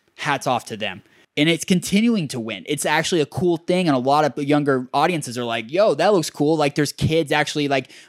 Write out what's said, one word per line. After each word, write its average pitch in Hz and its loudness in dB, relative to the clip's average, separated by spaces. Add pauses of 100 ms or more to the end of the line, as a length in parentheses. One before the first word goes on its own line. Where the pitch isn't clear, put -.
(160)
hats 147 -4
off 120 -2
to 113 -12
them." 98 -8 (360)
And 156 4
it's 165 0
continuing 202 2
to 131 -8
win. 107 -8
It's 143 -4
actually 160 0
a 143 0
cool 175 0
thing. 175 -2
And 139 2
a 127 0
lot 143 4
of 143 -4
younger 139 0
audiences 143 -2
are 123 -4
like, 113 -6
"Yo, 190 2
that 170 2
looks 175 0
cool." 151 2
Like, 147 0
there's 147 0
kids 156 0
actually, 147 0
like, 135 -2 (180)